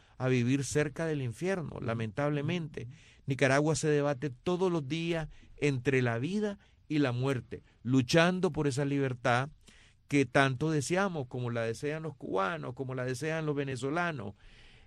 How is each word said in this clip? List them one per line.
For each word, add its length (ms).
a 100
vivir 360
cerca 420
del 160
infierno, 580
lamentablemente. 1080
Nicaragua 480
se 120
debate 420
todos 420
los 160
días 420
entre 440
la 160
vida 400
y 120
la 120
muerte, 520
luchando 680
por 160
esa 160
libertad 680
que 180
tanto 460
deseamos, 560
como 240
la 100
desean 420
los 120
cubanos, 580
como 220
la 100
desean 400
los 100
venezolanos. 800